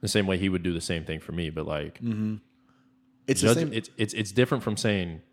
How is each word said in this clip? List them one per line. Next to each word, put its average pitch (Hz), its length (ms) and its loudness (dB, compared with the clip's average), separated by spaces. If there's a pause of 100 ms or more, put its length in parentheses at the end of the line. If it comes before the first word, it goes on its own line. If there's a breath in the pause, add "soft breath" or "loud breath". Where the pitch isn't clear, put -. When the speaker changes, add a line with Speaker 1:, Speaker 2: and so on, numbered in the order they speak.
Speaker 1:
The 104 60 -2
same 101 200 4
way 95 100 2
he 95 100 2
would 92 140 0
do 90 100 0
the 82 80 -2
same 82 240 -4
thing 80 160 -6
for - 120 -12
me, 82 180 -4
but, 78 160 -6
like, 76 340 -6
Speaker 2:
Mm-hmm. 107 360 -4 (880 soft breath)
It's - 140 2
Speaker 1:
judge-, 110 160 6
Speaker 2:
the 165 40 0
same. 156 120 -2
Speaker 1:
it's, 110 240 -6
it's, 110 180 -2
it's 107 180 -2
different 123 300 4
from 107 140 -2
saying 90 440 0 (120)